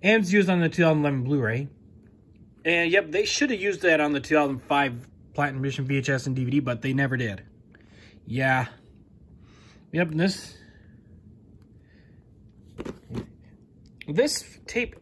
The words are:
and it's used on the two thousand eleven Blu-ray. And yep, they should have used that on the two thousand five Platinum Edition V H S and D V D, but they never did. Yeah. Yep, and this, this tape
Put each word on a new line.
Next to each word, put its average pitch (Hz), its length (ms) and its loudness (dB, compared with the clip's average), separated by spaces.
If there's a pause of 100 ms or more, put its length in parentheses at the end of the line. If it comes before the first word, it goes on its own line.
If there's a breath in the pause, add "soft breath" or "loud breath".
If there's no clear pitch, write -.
and 214 180 4
it's 175 100 -2
used 196 180 4
on 180 100 2
the 165 100 2
two 175 140 0
thousand 156 160 6
eleven 139 240 0
Blu-ray. 135 460 -2 (960)
And 170 260 2
yep, 170 180 4
they 202 160 0
should 285 240 0
have 214 100 -2
used 190 220 -4
that 160 180 4
on 147 140 0
the 139 60 0
two 151 160 0
thousand 139 240 2
five 135 480 -2 (260)
Platinum 135 300 -2
Edition 139 220 -4
V 139 120 0
H 131 120 -2
S 131 180 -2
and 131 80 -2
D 131 80 -2
V 123 80 -4
D, 143 80 2
but 123 240 -2
they 135 100 -2
never 131 240 0
did. 107 240 -6 (840 loud breath)
Yeah. 131 400 0 (1300 soft breath)
Yep, 165 180 -2
and 156 100 -4
this, - 360 -4 (3500 loud breath)
this 214 580 -2
tape - 360 -6